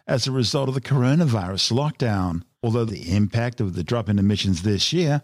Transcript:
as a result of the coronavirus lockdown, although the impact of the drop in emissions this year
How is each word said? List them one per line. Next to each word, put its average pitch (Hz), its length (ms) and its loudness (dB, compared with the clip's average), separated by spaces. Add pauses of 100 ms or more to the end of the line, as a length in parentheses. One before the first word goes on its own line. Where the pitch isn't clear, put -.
as 135 220 -2
a 135 60 -4
result 131 340 0
of 131 80 -2
the 131 60 -4
coronavirus 123 920 0
lockdown, 104 720 0 (180)
although 117 220 0
the 95 320 -4
impact 117 460 0
of 92 140 -2
the 87 100 -4
drop 113 240 -2
in 104 100 2
emissions 98 440 2
this 101 280 0
year 147 320 2